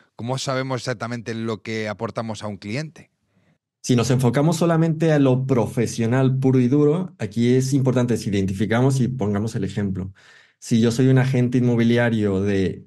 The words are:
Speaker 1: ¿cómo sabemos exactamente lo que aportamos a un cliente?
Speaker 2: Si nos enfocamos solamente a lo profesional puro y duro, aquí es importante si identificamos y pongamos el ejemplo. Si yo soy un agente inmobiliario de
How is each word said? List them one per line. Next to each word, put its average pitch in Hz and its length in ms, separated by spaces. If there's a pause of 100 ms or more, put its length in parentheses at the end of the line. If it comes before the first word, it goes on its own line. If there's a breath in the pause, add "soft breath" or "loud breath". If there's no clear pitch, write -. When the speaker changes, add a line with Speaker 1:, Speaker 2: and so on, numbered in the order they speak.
(160 soft breath)
Speaker 1:
¿cómo 123 220
sabemos 131 420
exactamente 117 540
lo 113 280
que 110 260
aportamos 110 540
a 107 60
un 101 80
cliente? 131 540 (720)
Speaker 2:
Si 127 120
nos 120 160
enfocamos 143 460
solamente 165 560
a 147 80
lo 131 260
profesional 127 960
puro 131 180
y 123 80
duro, 147 540
aquí 117 340
es 131 180
importante 123 440
si - 140
identificamos 107 720
y 117 60
pongamos 104 480
el 101 80
ejemplo. 95 500 (460 soft breath)
Si 113 220
yo 117 100
soy 127 160
un 131 120
agente 127 400
inmobiliario 117 840
de 98 460